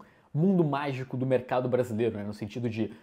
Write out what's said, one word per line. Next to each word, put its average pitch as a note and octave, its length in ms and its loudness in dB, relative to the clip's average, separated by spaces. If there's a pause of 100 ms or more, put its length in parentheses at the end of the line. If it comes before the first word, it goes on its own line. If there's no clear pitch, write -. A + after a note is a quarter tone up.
(340)
mundo F3 320 4
mágico C#3 500 -4
do B2+ 100 -2
mercado B2+ 440 2
brasileiro, A2+ 480 0
né? G2+ 80 -6
No G#2 80 -8
sentido A#2 360 -6
de A2 220 -2 (120)